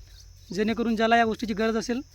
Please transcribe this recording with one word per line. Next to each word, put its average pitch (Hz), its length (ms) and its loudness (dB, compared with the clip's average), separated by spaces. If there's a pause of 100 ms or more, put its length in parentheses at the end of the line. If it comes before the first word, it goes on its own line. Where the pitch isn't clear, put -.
(540)
जेणेकरून 220 420 0
ज्याला 226 220 4
या 233 80 6
गोष्टीची 220 280 -4
गरज 220 240 -2
असेल, 240 240 -4 (140)